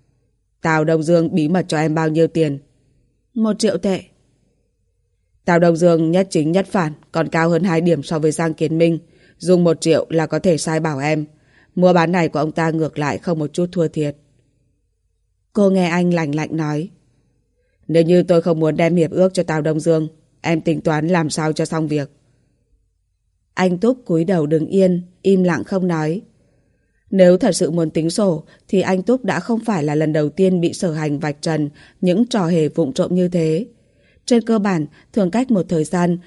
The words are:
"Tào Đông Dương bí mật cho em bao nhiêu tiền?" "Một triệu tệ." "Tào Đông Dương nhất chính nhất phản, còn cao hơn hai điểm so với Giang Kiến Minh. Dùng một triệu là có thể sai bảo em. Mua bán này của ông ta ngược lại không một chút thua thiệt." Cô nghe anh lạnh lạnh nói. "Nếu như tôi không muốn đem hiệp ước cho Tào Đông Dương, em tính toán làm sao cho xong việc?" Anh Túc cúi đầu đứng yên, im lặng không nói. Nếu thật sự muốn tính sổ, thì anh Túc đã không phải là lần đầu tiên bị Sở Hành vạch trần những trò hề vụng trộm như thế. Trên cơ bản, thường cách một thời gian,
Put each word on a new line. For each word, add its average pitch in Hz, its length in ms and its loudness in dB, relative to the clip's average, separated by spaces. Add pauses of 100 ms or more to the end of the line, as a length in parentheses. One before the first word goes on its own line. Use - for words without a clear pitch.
(640)
"Tào 156 220 0
Đông 160 180 2
Dương 165 320 2
bí 156 140 0
mật 175 200 0
cho 160 100 -2
em 156 160 0
bao 160 140 0
nhiêu 160 180 2
tiền?" 156 320 -2 (760)
"Một 220 240 -2
triệu 208 200 0
tệ." 185 220 -2 (1400)
"Tào 175 140 2
Đông 170 180 4
Dương 165 340 2
nhất 185 200 2
chính 156 220 0
nhất 190 140 0
phản, 160 260 -2 (200)
còn 160 160 -2
cao 165 200 0
hơn 170 160 0
hai 165 160 0
điểm 165 220 0
so 160 160 -6
với 151 140 0
Giang 160 220 -2
Kiến 160 240 -2
Minh. 165 200 2 (400)
Dùng 175 260 2
một 160 160 2
triệu 160 300 2
là 160 160 0
có 156 120 -4
thể 160 200 2
sai 160 220 -4
bảo 156 180 -4
em. 151 260 -2 (500)
Mua 180 180 4
bán 170 200 4
này 170 160 0
của 151 100 -4
ông 151 140 -2
ta 165 180 -2
ngược 156 280 -4
lại 143 200 -4
không 170 200 -4
một 151 140 -6
chút 175 200 -2
thua 170 160 0
thiệt." 147 280 -6 (1400)
Cô 202 180 4
nghe 185 180 2
anh 175 260 0
lạnh 160 200 -2
lạnh 156 220 -4
nói. 151 340 -4 (960)
"Nếu 160 140 4
như 175 200 4
tôi 170 200 2
không 165 180 0
muốn 156 160 0
đem 170 200 2
hiệp 160 140 2
ước 185 240 0
cho 180 80 -2
Tào 156 200 -2
Đông 160 180 -2
Dương, 160 280 0 (320)
em 160 200 -2
tính 156 200 -2
toán 156 280 -2
làm 165 220 0
sao 156 220 -4
cho 160 120 -2
xong 160 240 -4
việc?" 143 220 -4 (1400)
Anh 185 240 0
Túc 240 260 0
cúi 170 200 0
đầu 170 220 0
đứng 156 200 0
yên, 185 360 2 (200)
im 190 200 4
lặng 165 220 0
không 185 240 -2
nói. 165 340 -2 (880)
Nếu 180 280 6
thật 202 140 0
sự 165 180 -2
muốn 165 200 -2
tính 165 200 -2
sổ, 190 340 -2 (240)
thì 190 120 0
anh 185 220 -2
Túc 262 220 0
đã 165 160 -2
không 226 200 -4
phải 202 240 -2
là 147 100 -2
lần 156 180 0
đầu 151 160 0
tiên 185 320 0
bị 170 120 0
Sở 180 200 -4
Hành 151 260 -4
vạch 151 240 -6
trần 151 280 -2 (300)
những 185 260 2
trò 208 200 0
hề 160 220 2
vụng 143 240 -2
trộm - 220 -2
như 180 140 2
thế. 170 380 -2 (600)
Trên 233 160 2
cơ 226 160 0
bản, 185 280 -2 (260)
thường 190 180 0
cách 247 200 -2
một 180 180 0
thời 160 160 0
gian, 175 420 0